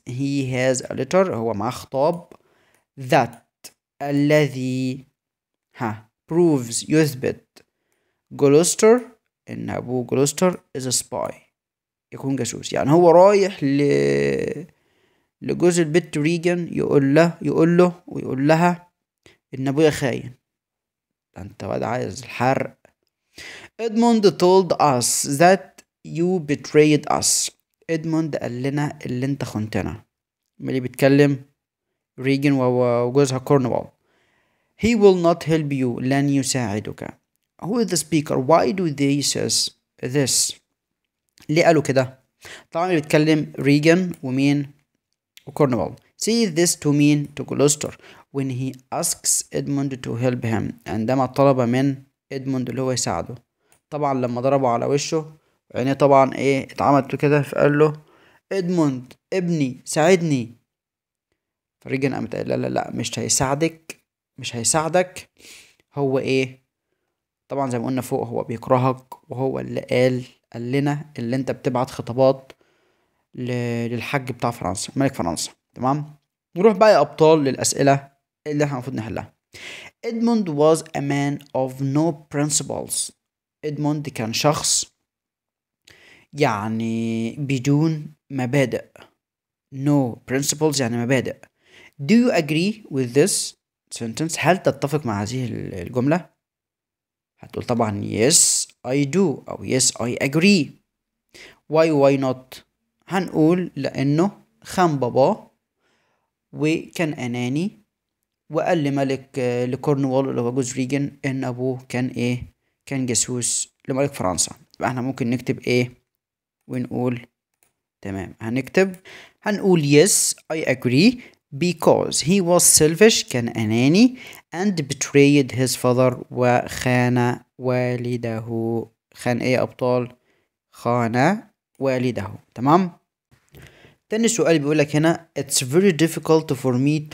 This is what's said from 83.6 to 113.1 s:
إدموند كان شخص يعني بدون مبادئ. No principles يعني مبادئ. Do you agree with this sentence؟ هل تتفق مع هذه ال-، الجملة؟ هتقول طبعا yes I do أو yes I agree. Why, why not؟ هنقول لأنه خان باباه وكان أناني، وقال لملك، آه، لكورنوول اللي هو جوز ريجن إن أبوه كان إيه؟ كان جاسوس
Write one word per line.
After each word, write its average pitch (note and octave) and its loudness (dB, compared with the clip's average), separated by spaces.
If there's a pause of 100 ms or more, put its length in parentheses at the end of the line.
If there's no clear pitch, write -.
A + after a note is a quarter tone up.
إدموند D3 -4
كان A2+ -8
شخص - 0 (1500)
يعني A2+ -2
بدون D3 0 (180)
مبادئ. B2+ -2 (880)
No C3+ 0 (160)
principles D3 -2
يعني A#2+ -2
مبادئ. A#2+ -2 (640)
Do D3 2
you A#3+ 4
agree E3+ 0 (200)
with B2+ -2
this D#3+ 2 (440)
sentence؟ A#2+ -6
هل F3+ 0
تتفق C#3+ -2
مع G#2+ -4
هذه B2 -6
ال-، G#2 -8
الجملة؟ B2 -2 (1080)
هتقول - -12
طبعا G#2+ -2
yes G#2+ 2 (220)
I C#3 0
do C#3 -4
أو - -4
yes C3 0
I - -4
agree. D#3+ 4 (1080)
Why, D#3+ 4
why C#3 4
not؟ C3 -6 (480)
هنقول E3+ 0
لأنه C#3+ 0 (320)
خان E3+ 0
باباه C3 0 (1000)
وكان D#3 -4
أناني، B2 -4 (720)
وقال D#3+ 0
لملك، C3+ -4
آه، B2 -2
لكورنوول C3+ 0
اللي B2+ -4
هو A#2+ -2
جوز B2+ -4
ريجن C#3 -4
إن C3 -4
أبوه B2+ -6 (100)
كان B2 -4
إيه؟ B2 -4 (440)
كان C3 -6
جاسوس A#2+ -4 (140)